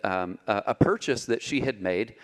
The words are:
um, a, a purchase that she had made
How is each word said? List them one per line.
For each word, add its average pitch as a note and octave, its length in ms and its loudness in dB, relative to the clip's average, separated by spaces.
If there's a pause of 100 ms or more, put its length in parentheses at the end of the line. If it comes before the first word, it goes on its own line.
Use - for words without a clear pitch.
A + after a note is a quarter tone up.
um, F#2 420 -2
a, G2+ 220 2
a A2+ 60 0
purchase D#3+ 520 2
that A2+ 160 0
she C#3 180 -2
had A#2+ 200 -2
made F#2+ 420 -2